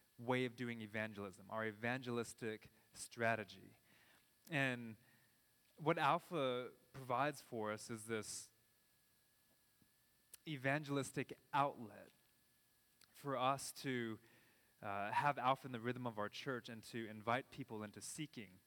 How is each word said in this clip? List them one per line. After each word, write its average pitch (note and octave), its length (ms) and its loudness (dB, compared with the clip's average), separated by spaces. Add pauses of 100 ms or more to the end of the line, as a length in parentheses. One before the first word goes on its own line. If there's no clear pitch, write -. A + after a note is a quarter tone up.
(180)
way B2+ 260 4
of A#2 120 -2
doing A#2 240 -4
evangelism, G#2 720 -4
our A2 160 0
evangelistic A#2 1000 -2 (260)
strategy. G#2+ 800 0 (760)
And B2 460 0 (800)
what E3 220 4
Alpha C#3 680 4 (260)
provides C3 580 2
for G#2+ 220 0
us - 180 -6
is A2+ 120 -4
this A2 460 -4 (2000)
evangelistic C#3 840 2 (200)
outlet A#2 580 2 (1120)
for C#3 140 0
us C3 360 4 (100)
to, A#2+ 360 0 (680)
uh, G2+ 260 -2
have C3+ 280 2
Alpha B2+ 280 2
in C3 60 -10
the A#2 80 -4
rhythm B2 260 -2
of A2+ 120 -4
our G#2 100 0
church B2 400 -6
and A2+ 240 -12
to A2+ 160 -4
invite A2 420 0
people A2+ 320 -8
into G#2 180 -10
seeking, - 500 -10 (160)